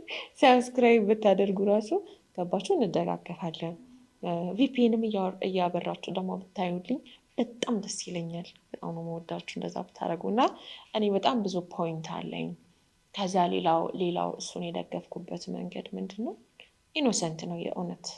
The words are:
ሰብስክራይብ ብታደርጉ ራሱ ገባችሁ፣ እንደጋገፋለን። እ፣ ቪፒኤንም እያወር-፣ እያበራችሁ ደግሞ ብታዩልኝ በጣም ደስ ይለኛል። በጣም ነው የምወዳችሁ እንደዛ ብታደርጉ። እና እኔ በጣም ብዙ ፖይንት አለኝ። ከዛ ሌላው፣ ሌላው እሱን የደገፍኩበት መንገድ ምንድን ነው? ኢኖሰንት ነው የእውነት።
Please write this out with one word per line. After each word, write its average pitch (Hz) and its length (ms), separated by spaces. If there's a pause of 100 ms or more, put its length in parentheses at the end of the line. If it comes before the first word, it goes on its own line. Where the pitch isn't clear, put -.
(360)
ሰብስክራይብ 240 680
ብታደርጉ 196 600
ራሱ 214 240 (420)
ገባችሁ፣ 185 440
እንደጋገፋለን። 170 1000 (480)
እ፣ 175 80 (220)
ቪፒኤንም 233 500
እያወር-፣ 190 400
እያበራችሁ 175 680
ደግሞ 185 260
ብታዩልኝ 180 600 (360)
በጣም 240 420
ደስ 190 240
ይለኛል። 170 460 (200)
በጣም - 220
ነው 165 120
የምወዳችሁ 170 520
እንደዛ 175 260
ብታደርጉ። 180 480
እና 214 140 (520)
እኔ 214 160
በጣም 196 300
ብዙ 190 160 (120)
ፖይንት 160 420
አለኝ። 170 400 (680)
ከዛ 196 200 (120)
ሌላው፣ 175 340 (140)
ሌላው 175 400
እሱን - 280
የደገፍኩበት 175 840
መንገድ 180 420
ምንድን 190 300
ነው? 320 140 (600)
ኢኖሰንት 180 480
ነው 170 140
የእውነት። 175 500 (100)